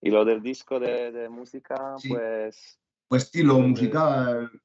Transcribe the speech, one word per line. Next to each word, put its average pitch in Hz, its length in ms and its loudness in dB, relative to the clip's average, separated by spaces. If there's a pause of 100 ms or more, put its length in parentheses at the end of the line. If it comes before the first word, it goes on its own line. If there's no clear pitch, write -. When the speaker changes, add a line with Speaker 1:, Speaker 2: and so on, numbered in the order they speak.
Speaker 1:
Y - 100 0
lo 107 140 6
del 113 160 0
disco 131 380 -6
de, 123 320 -4
de 117 180 -10
música, 135 680 -12
Speaker 2:
Sí. 135 120 -12
Speaker 1:
pues, 113 680 -6 (280)
Speaker 2:
Pues 127 180 2
estilo 147 320 4
Speaker 1:
eh, 127 100 4
Speaker 2:
musical. 123 840 0 (140)